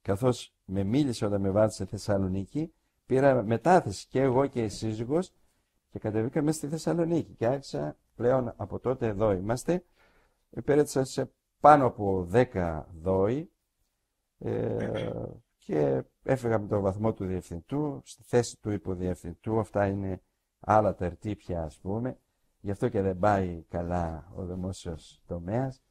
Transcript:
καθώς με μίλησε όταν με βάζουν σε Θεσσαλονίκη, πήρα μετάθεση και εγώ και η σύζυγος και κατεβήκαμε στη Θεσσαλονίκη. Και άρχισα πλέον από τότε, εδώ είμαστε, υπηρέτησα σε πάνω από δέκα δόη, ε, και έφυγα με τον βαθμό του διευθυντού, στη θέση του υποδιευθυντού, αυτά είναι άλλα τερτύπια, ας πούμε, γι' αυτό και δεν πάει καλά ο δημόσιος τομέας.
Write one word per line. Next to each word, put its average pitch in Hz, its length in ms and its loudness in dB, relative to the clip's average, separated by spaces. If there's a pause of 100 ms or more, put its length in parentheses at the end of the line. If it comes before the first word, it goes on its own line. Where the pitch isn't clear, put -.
καθώς 117 520 -2 (120)
με 98 180 -4
μίλησε 120 420 0
όταν 101 160 0
με 98 80 0
βάζουν 107 220 2
σε 95 140 -8
Θεσσαλονίκη, 98 880 -4 (320)
πήρα 131 380 4
μετάθεση 117 640 2
και 127 140 0
εγώ 135 260 2
και 120 160 -4
η 104 60 -2
σύζυγος 117 640 -4 (560)
και 98 100 -12
κατεβήκαμε 117 520 0
στη 151 160 -6
Θεσσαλονίκη. 165 680 -2
Και 113 140 -2
άρχισα 143 500 -4 (180)
πλέον 123 400 0
από 95 240 -8
τότε, 127 280 -2
εδώ 104 240 2
είμαστε, 117 520 -2 (680)
υπηρέτησα 143 540 2
σε 131 280 -4 (280)
πάνω 143 260 10
από 98 380 0
δέκα 87 640 2 (140)
δόη, 98 500 0 (880)
ε, 113 720 -4 (540)
και 139 380 0 (200)
έφυγα 117 360 0
με 101 80 -6
τον 104 140 0
βαθμό 104 320 0
του 98 120 -6
διευθυντού, 107 760 -6
στη - 200 -20
θέση - 360 0
του 110 120 -6
υποδιευθυντού, 90 880 -4
αυτά 101 260 0
είναι 98 360 -4 (380)
άλλα 104 360 4
τερτύπια, 90 680 -6
ας 78 160 -12
πούμε, 117 380 -6 (420)
γι' 101 120 -8
αυτό 120 180 -2
και 107 120 0
δεν 95 180 0
πάει 92 500 0
καλά 85 680 -4
ο 95 100 -8
δημόσιος 90 800 -10
τομέας. 107 640 -4